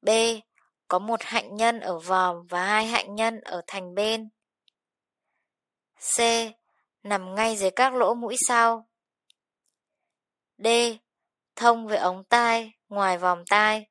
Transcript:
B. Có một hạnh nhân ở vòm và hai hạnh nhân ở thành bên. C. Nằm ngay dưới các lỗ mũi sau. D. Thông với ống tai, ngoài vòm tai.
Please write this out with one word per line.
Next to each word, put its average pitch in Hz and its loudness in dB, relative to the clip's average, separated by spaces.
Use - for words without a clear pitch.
B. - 0
Có 180 2
một 220 -2
hạnh 208 -4
nhân 226 0
ở 180 -6
vòm 180 0
và 175 -4
hai 214 0
hạnh 220 -2
nhân 220 -2
ở 175 -8
thành 185 -10
bên. 220 -2
C. - 0
Nằm 190 -6
ngay 220 -2
dưới 190 0
các 254 0
lỗ 233 2
mũi 233 -6
sau. 233 2
D. 202 -4
Thông 233 4
với 214 -2
ống 185 -2
tai, 233 2
ngoài 190 0
vòm 175 0
tai. 214 2